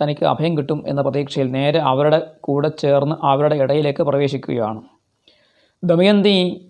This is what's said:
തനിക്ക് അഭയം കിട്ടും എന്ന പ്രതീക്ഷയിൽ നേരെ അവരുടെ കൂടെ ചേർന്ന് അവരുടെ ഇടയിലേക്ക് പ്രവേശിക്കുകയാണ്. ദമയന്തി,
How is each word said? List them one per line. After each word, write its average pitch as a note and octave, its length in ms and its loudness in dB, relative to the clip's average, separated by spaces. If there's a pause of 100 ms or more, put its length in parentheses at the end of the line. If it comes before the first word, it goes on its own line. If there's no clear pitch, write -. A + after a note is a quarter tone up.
തനിക്ക് D3 240 -2
അഭയം D#3 320 0
കിട്ടും D3 280 -4
എന്ന C#3+ 160 -2
പ്രതീക്ഷയിൽ C#3 480 -2
നേരെ C#3+ 280 0
അവരുടെ D3+ 520 2 (100)
കൂടെ C#3+ 280 -2
ചേർന്ന് C#3+ 540 0
അവരുടെ D3 320 2
ഇടയിലേക്ക് C#3+ 480 0
പ്രവേശിക്കുകയാണ്. C3+ 800 -2 (1040)
ദമയന്തി, F#3 840 2